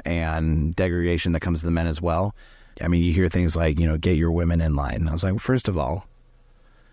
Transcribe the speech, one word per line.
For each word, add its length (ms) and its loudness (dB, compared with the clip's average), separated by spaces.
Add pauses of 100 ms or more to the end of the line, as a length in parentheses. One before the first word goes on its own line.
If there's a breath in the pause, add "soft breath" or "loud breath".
and 680 0
degradation 580 0
that 80 0
comes 180 -2
to 60 -6
the 60 0
men 160 0
as 140 -4
well. 320 0 (480 soft breath)
I 60 -4
mean, 160 4
you 80 2
hear 160 2
things 300 0
like, 220 2
you 80 4
know, 100 0
"Get 200 2
your 140 2
women 300 2
in 140 0
line." 200 -4
And 140 -2
I 20 -2
was 120 -4
like, 160 0
"First 280 0
of 100 0
all, 280 -4 (880 soft breath)